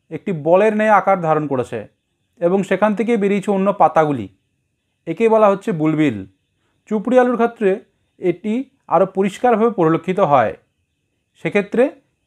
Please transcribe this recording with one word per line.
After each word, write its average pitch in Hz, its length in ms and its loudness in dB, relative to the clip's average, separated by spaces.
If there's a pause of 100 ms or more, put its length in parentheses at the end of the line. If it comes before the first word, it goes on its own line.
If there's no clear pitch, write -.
(120)
একটি 160 200 -8 (160)
বলের 202 280 4
ন্যায় 214 240 2
আকার 196 220 0
ধারণ 156 260 0
করেছে 123 320 -6 (640)
এবং 175 220 0
সেখান 202 320 0
থেকে 226 220 -2
বেরিয়েছে 202 340 -2
অন্য 196 160 0 (140)
পাতাগুলি, 151 460 0 (800)
একে 170 220 -2
বলা 220 200 4
হচ্ছে 196 220 -2
বুলবিল। 151 460 0 (720)
চুপড়ি 220 300 -2
আলুর 247 220 2
ক্ষেত্রে 233 280 -2 (520)
এটি 185 320 -4 (340)
আরও 170 180 2 (100)
পরিষ্কারভাবে 214 640 0
পরিলক্ষিত 165 400 0 (120)
হয়। 120 220 2 (920)
সেক্ষেত্রে 202 380 0 (440)